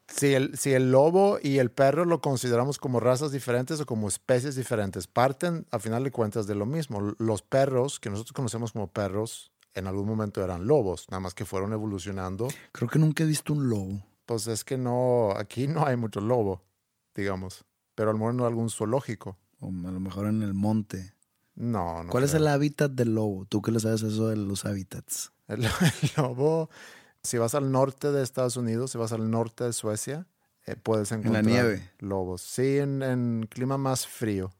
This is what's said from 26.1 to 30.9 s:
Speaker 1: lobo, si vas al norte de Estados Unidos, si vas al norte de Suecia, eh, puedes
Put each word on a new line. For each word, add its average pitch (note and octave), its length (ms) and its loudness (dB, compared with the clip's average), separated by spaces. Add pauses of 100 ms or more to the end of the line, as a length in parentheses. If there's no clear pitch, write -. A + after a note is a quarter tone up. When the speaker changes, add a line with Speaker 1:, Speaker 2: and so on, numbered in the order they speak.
Speaker 1:
lobo, D3+ 520 0 (540)
si - 160 -2
vas A#2 160 2
al C#3 160 2
norte C3+ 400 2
de C#3 140 2
Estados B2+ 320 -2
Unidos, A#2+ 340 -2
si A#2+ 80 -8
vas A2+ 140 -2
al A2 180 -2
norte A2+ 340 0
de A#2 80 -2
Suecia, B2+ 540 -4 (400)
eh, A2+ 100 -6
puedes A2 360 0